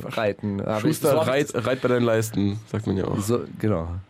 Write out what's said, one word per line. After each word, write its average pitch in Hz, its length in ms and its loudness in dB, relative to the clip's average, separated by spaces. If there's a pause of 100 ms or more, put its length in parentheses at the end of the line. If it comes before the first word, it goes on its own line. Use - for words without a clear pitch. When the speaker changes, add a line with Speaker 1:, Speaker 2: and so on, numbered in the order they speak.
Speaker 1:
reiten. 104 600 -2
Hab 110 120 0
ich 107 60 -2
Speaker 2:
Schuster, 151 280 2
Speaker 1:
so 131 80 4
Speaker 2:
reit, 139 300 2 (180)
reit 127 160 0
bei 127 60 0
deinen 123 160 4
Leisten, 110 540 2 (120)
sagt 110 160 -4
man 98 100 0
ja 92 80 0
auch. - 140 0
Speaker 1:
So, 107 220 0 (180)
genau. 87 300 0 (220)